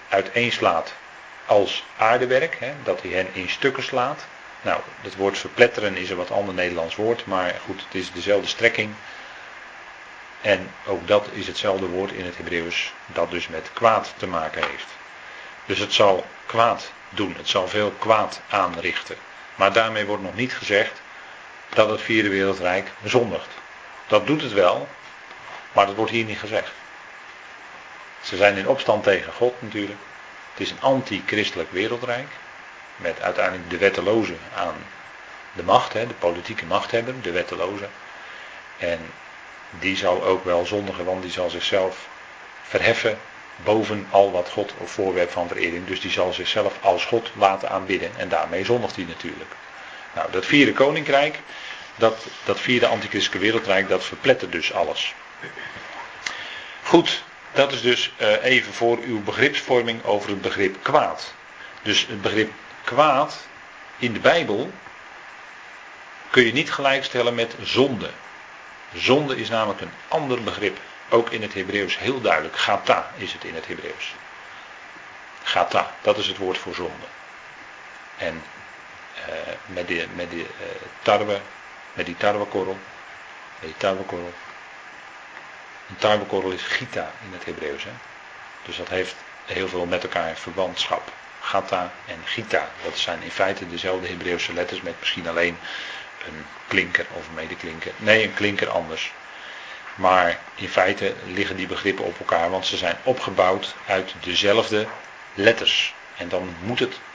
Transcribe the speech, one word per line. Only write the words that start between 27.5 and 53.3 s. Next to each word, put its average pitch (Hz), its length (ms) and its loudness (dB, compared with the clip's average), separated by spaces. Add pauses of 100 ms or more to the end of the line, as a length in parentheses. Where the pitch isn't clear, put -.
Ze - 140 -6
zijn 101 220 8
in 95 100 -2
opstand 117 360 4
tegen 95 300 4
God 123 260 2
natuurlijk. 104 400 -6 (520)
Het - 100 -8
is 95 100 -2
een 87 100 -12
antichristelijk 107 920 0
wereldrijk. 120 560 -2 (680)
Met 85 260 -4
uiteindelijk 92 480 0
de 87 80 -4
wettelozen 95 640 4 (160)
aan 87 200 -2 (800)
de 92 100 -8
macht, - 300 4
hè, 113 140 -2
de 120 60 -8
politieke 87 520 -2
machthebber, 117 560 -2
de 90 100 -4
wetteloze. 90 560 -2 (880)
En 85 220 -2 (720)
die 90 280 -2
zal 92 260 2
ook 92 220 4
wel 87 200 4
zondigen, 95 400 -2
want 92 160 -2
die 90 100 -8
zal 90 180 -2
zichzelf 90 580 0 (560)
verheffen 107 560 2 (360)
boven 104 540 2
al 98 220 8
wat 90 180 0
God 101 280 -2
of 90 140 -10
voorwerp 90 400 2
van 87 160 -2
verering. 87 400 -2
Dus 92 140 -4
die 90 100 -4
zal 90 220 2
zichzelf 98 480 0
als 90 240 4
God - 280 0
laten 98 360 4
aanbidden. 92 480 0
En 92 120 -4
daarmee 82 360 0
zondigt 113 300 2
hij 92 100 -6
natuurlijk. 82 460 -10 (600)
Nou, 82 180 -2
dat 92 140 0
vierde 135 280 8
koninkrijk, 147 640 4 (560)
dat, 110 300 4 (200)
dat 98 140 0
vierde 123 280 4
antichristelijke 101 580 0